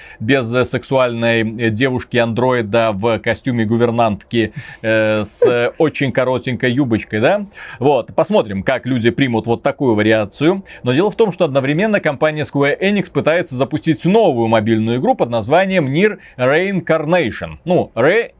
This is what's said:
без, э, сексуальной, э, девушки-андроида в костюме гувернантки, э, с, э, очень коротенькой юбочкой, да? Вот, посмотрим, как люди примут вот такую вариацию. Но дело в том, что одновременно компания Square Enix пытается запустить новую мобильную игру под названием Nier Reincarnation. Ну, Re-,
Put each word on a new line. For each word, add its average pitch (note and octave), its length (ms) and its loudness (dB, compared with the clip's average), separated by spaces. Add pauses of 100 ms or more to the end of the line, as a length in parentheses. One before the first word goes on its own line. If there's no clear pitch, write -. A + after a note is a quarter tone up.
(220)
без, A#2 320 0
э, B2 100 2
сексуальной, A#2+ 800 0
э, A2+ 280 -2
девушки-андроида A#2 1200 0
в G#2+ 260 -2
костюме A#2 460 -2
гувернантки, A2+ 880 0 (280)
э, A2 440 0
с, - 180 -6
э, A#2+ 340 2
очень C#3+ 360 0
коротенькой B2+ 580 -2
юбочкой, A2+ 480 -2
да? F#3+ 260 2 (340)
Вот, B2+ 360 0
посмотрим, A#2 480 0
как B2+ 220 -2
люди A#2+ 240 0
примут A#2 380 0
вот A#2 160 -2
такую C3+ 320 0
вариацию. A2 680 0 (200)
Но B2 100 0
дело F#3 180 2
в - 40 -10
том, A3 180 2
что - 100 -2
одновременно D3+ 560 0
компания D3+ 440 -2
Square C#3+ 360 0
Enix G3 320 -2
пытается D#3 460 0
запустить D3 480 -2
новую E3 420 2
мобильную A2+ 520 2
игру A3 140 2
под - 160 -2
названием D3+ 580 0
Nier F#3 320 0 (180)
Reincarnation. D#3 1300 -2
Ну, D#3 300 0
Re-, F3+ 440 0